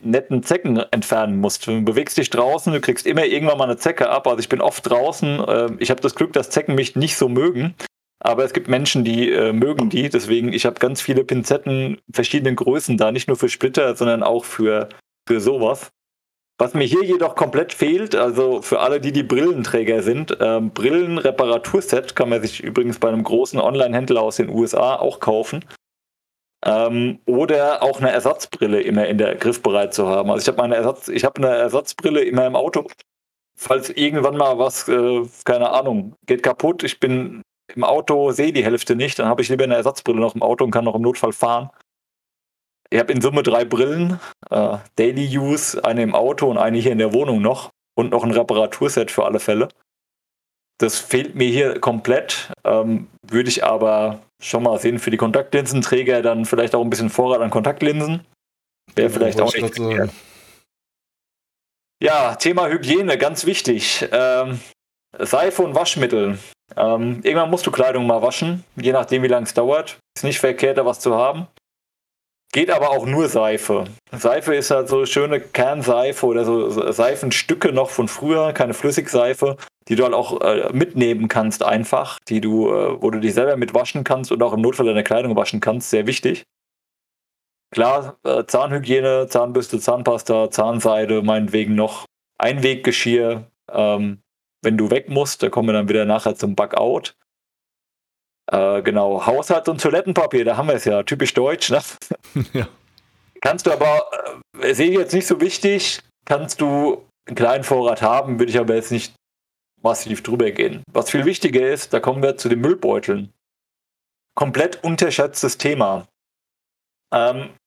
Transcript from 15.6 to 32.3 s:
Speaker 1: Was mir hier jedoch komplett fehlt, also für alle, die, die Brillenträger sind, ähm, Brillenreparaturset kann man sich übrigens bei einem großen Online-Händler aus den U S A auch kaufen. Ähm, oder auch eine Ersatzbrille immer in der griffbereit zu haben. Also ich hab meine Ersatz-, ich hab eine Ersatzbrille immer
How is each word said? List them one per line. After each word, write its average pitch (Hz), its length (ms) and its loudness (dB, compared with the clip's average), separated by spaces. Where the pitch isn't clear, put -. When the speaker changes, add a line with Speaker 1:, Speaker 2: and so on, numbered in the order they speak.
Speaker 1:
Was 123 140 0
mir 147 100 2
hier 165 200 2
jedoch 175 320 0
komplett 156 360 0
fehlt, 180 440 0
also 123 460 2
für - 180 0
alle, 143 200 0
die, 139 120 -4
die 143 100 2
Brillenträger 120 800 0
sind, 127 380 -2
ähm, 113 320 0
Brillenreparaturset 135 1400 0
kann 120 140 2
man 113 120 0
sich - 180 -6
übrigens 117 380 -2
bei - 100 0
einem 113 140 0
großen 123 380 0
Online-Händler 127 640 2
aus 110 140 -2
den 107 120 0
U 113 160 2
S 110 100 -4
A 127 220 2
auch - 240 -2
kaufen. - 440 -2
Ähm, 117 640 0
oder 143 580 2
auch 131 160 0
eine 127 100 2
Ersatzbrille 110 720 0
immer 104 240 2
in 104 120 0
der 107 180 2
griffbereit 104 580 0
zu 98 140 0
haben. 98 240 0
Also 107 100 -2
ich - 60 0
hab - 80 0
meine 120 180 2
Ersatz-, 113 340 -2
ich 117 160 -4
hab 135 140 0
eine 131 180 2
Ersatzbrille 139 680 0
immer 127 240 2